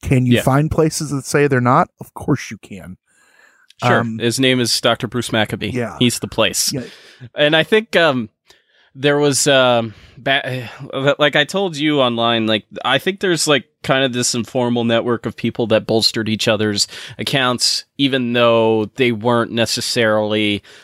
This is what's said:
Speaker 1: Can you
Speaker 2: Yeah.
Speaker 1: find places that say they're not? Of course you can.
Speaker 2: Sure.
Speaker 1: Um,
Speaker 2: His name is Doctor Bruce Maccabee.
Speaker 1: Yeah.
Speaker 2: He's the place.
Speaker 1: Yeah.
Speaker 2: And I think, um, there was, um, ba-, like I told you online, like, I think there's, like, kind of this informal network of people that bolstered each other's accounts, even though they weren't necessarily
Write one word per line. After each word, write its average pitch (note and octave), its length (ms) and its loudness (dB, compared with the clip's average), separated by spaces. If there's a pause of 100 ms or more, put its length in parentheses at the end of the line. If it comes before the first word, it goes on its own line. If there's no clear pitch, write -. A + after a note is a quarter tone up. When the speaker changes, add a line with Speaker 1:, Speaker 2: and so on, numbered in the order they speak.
Speaker 1:
Can B2+ 240 0
you B2 120 4
Speaker 2:
Yeah. - 60 2
Speaker 1:
find C#3+ 280 2
places D#3 400 -2
that C#3 140 -6
say D3 220 2
they're C3+ 140 2
not? C3 280 2 (100)
Of - 140 -18
course - 380 -4
you G#2+ 60 -14
can. F#2 400 -18 (880)
Speaker 2:
Sure. B2 160 2
Speaker 1:
Um, A2+ 200 -6
Speaker 2:
His A#2 200 -2
name C3 200 4
is A#2 220 -2
Doctor A#2+ 260 0
Bruce A#2 240 -6
Maccabee. G#2+ 400 -2
Speaker 1:
Yeah. A#2+ 280 -6
Speaker 2:
He's A#2+ 200 2
the - 80 -8
place. - 460 -2
Speaker 1:
Yeah. C3 100 -6 (520)
Speaker 2:
And D3+ 200 2
I D#3+ 80 2
think, A3 320 0
um, C#3 340 2 (680)
there C#3+ 240 2
was, D3 280 2
um, B2 460 4 (240)
ba-, B2+ 520 -4 (500)
like D3 160 2
I D3 100 2
told F#3 320 -4
you D3 240 0
online, A#2 460 0
like, G#2+ 180 0 (180)
I B2+ 140 0
think F#3+ 220 -4
there's, F3 280 0
like, C#3+ 180 2 (180)
kind C3+ 200 0
of C3+ 80 0
this B2 240 -2
informal A#2+ 480 -2
network A#2 420 0
of A2+ 120 -8
people A#2 300 -2
that G#2+ 200 0
bolstered A2 400 0
each G#2+ 200 -2
other's G#2+ 400 0 (300)
accounts, B2+ 680 -2 (120)
even B2+ 360 0
though A2+ 520 4 (100)
they B2 180 2
weren't A#2 380 0
necessarily G#2+ 1120 0 (220)